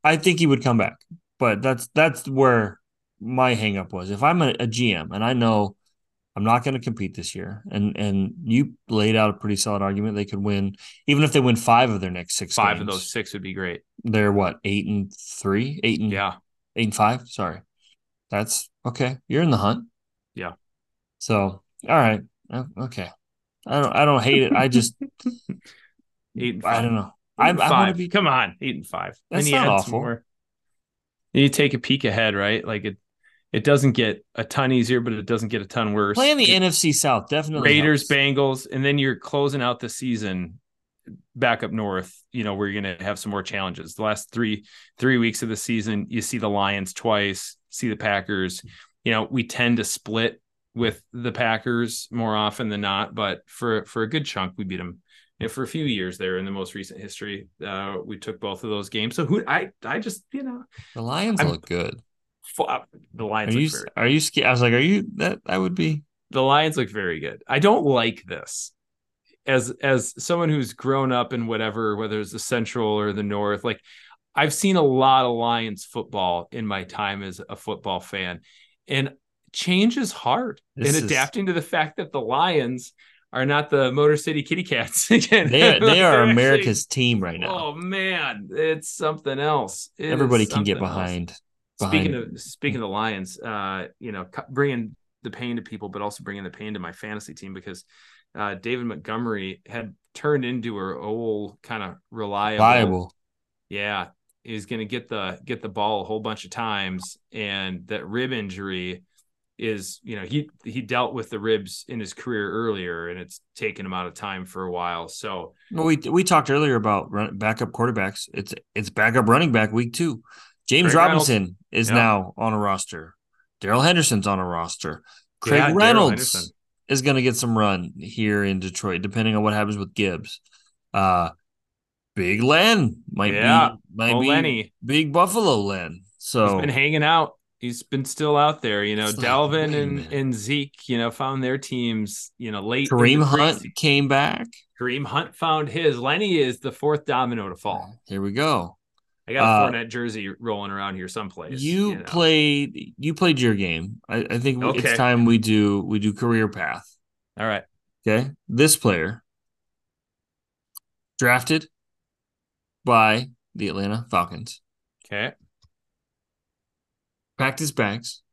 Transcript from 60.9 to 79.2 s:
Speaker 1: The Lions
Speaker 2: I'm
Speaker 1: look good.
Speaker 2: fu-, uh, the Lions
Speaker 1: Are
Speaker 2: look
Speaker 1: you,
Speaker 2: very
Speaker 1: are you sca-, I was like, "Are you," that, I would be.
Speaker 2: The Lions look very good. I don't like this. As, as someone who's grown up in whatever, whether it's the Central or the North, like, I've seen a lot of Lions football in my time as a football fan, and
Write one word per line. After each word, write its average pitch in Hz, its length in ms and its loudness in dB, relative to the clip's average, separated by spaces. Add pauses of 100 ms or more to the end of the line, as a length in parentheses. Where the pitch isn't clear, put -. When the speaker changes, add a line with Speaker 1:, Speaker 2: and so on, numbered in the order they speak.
Speaker 1:
The 117 80 -10
Lions 175 400 -2
Speaker 2:
I'm 156 80 4
Speaker 1:
look 82 180 -8
good. 87 320 -4 (440)
Speaker 2:
fu-, - 200 -6
uh, - 200 -4 (300)
the 113 120 -10
Lions 107 300 -2
Speaker 1:
Are 127 40 2
Speaker 2:
look 151 40 2
Speaker 1:
you, 156 80 0
Speaker 2:
very 55 140 -8 (120)
Speaker 1:
are 117 100 0
you 147 120 4
sca-, - 260 0
I 120 60 4
was 123 100 2
like, 120 120 6
"Are 120 60 4
you," 190 360 2
that, 165 300 -2
I 185 120 -2
would 185 180 0
be. 160 280 0 (260)
Speaker 2:
The 131 140 0
Lions 151 340 2
look 113 120 -2
very 92 300 -4
good. 73 280 -10
I 135 120 0
don't 196 240 4
like 120 420 2
this. - 460 -12 (720)
As, 127 260 0 (100)
as 135 320 0 (100)
someone 170 260 0
who's 143 240 0
grown 135 380 0
up 123 220 0
in 117 140 -4
whatever, 110 500 -2
whether 107 240 -4
it's 101 100 -10
the 110 80 -12
Central 117 480 -2
or 104 240 0
the 104 120 -6
North, 101 420 -4
like, 113 160 -4 (540)
I've 147 180 2
seen 196 240 2
a 165 40 4
lot 131 440 4
of 120 100 0
Lions 117 480 -4
football 90 680 -4
in 117 140 -8
my 98 200 -6
time 98 380 -6
as 92 260 -12
a 104 80 -10
football 95 420 -6
fan, 90 420 -8 (460)
and 139 260 -2 (380)